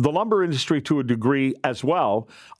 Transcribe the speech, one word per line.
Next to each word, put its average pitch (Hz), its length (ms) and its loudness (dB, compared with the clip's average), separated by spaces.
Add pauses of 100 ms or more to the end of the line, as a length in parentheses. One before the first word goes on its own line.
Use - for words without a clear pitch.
the 143 120 2
lumber 202 320 2
industry 151 360 -2
to 143 200 -2
a - 20 -2
degree 131 640 0
as 127 180 -4
well, 127 460 0 (320)